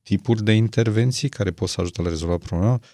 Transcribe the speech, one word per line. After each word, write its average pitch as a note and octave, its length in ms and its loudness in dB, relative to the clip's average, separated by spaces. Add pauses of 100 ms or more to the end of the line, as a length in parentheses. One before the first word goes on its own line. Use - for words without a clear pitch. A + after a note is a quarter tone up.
tipuri A2 400 0
de G#2+ 80 2
intervenții A2+ 800 2
care F2+ 220 -4
pot F2+ 180 -4
să - 120 -4
ajute F2+ 200 -4
la F2 80 -2
rezolva E2 280 -2
problema. G#2 440 0 (120)